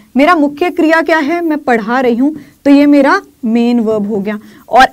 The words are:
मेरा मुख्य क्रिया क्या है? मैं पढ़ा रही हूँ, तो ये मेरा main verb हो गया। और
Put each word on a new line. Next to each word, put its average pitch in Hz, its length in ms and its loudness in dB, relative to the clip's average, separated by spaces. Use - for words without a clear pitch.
मेरा 311 180 2
मुख्य 294 360 -2
क्रिया 330 320 0
क्या 320 160 0
है? 330 220 -2
मैं 311 180 -4
पढ़ा 240 420 -4
रही 240 160 -2
हूँ, 285 200 -2
तो 277 60 2
ये 285 160 4
मेरा 294 360 2
main 240 360 0
verb 214 280 -2
हो 208 120 -4
गया। 208 180 -6
और 247 240 4